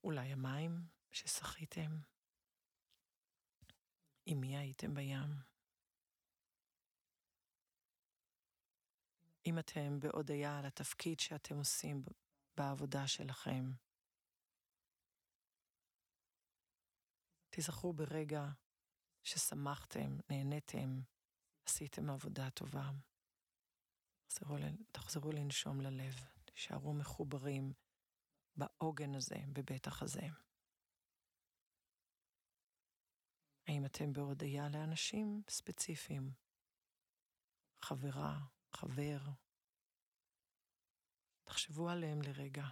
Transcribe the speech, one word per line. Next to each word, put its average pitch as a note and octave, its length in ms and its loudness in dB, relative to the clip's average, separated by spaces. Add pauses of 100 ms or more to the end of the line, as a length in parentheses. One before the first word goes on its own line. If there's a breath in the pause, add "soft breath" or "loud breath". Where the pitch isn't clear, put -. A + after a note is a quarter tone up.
אולי C#3 280 2
המים C3+ 380 2 (420)
ששחיתם. - 760 -2 (2250)
עם D3+ 140 2
מי C3 160 0
הייתם C#3+ 380 -2
בים? C#3 360 0 (4000)
אם E3 120 4
אתם C#3+ 420 2
בהודיה D3 580 2
על C#3 80 -2
התפקיד D3+ 540 0
שאתם - 360 0
עושים C#3+ 460 2
ב-, C3 60 -6 (480)
בעבודה C#3 500 2
שלכם, C3 580 0 (3750)
תזכרו E3+ 420 0
ברגע D3+ 500 2 (800)
ששמחתם, C#3+ 960 0 (140)
נהניתם, C#3 680 2 (680)
עשיתם D3+ 440 0
עבודה C3+ 400 -2
טובה. C#3 400 -4 (1400)
תחזרו C#3+ 220 -4
ל-, D3 360 -2
תחזרו D3+ 400 -2
לנשום C#3+ 480 2
ללב, C3+ 340 -2 (300)
תישארו - 500 -2
מחוברים C#3 760 0 (840)
בעוגן D3 580 0
הזה, C3+ 220 0 (160)
בבטח C3+ 500 -2
הזה. - 240 -2 (3500)
האם C#3+ 200 4
אתם D3 260 0
בהודיה C#3+ 560 2
לאנשים G#3 800 2
ספציפיים? - 840 -2 (1500)
חברה, C#3+ 540 0 (380)
חבר? C#3+ 420 0 (2250)
תחשבו E3 440 -2
עליהם D#3+ 340 0
לרגע. C#3 500 -4